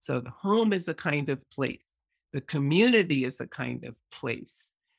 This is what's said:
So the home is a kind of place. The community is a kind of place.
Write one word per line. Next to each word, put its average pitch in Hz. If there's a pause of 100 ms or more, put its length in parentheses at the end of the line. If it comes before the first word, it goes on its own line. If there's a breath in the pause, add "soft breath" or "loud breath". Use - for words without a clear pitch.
So 123
the 123
home 214
is 180
a 165
kind 147
of 135
place. 131 (500)
The 143
community 165
is 127
a -
kind 123
of 117 (160)
place. - (260)